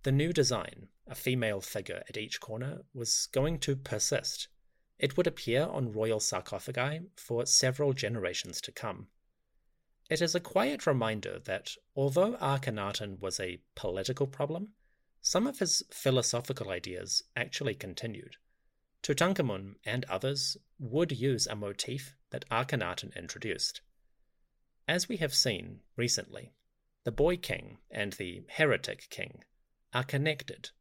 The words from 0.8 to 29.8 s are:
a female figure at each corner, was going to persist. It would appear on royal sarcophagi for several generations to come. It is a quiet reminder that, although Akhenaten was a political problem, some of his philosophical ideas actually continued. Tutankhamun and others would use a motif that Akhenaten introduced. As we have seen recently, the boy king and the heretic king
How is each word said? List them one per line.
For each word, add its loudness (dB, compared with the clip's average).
a -12
female 2
figure -6
at -8
each -6
corner, -8
was 0
going 2
to 0
persist. -2
It 0
would 4
appear 2
on -2
royal 2
sarcophagi -2
for -2
several 4
generations -2
to -10
come. -6
It 2
is 2
a 2
quiet 2
reminder 2
that, -4
although 4
Akhenaten -2
was -2
a -6
political 0
problem, -4
some 4
of -2
his 2
philosophical 2
ideas -2
actually -2
continued. -8
Tutankhamun 2
and -2
others -2
would 0
use 2
a -2
motif -6
that -8
Akhenaten 0
introduced. -4
As 0
we -2
have 0
seen 0
recently, -2
the -2
boy 4
king -6
and -4
the -8
heretic 2
king -10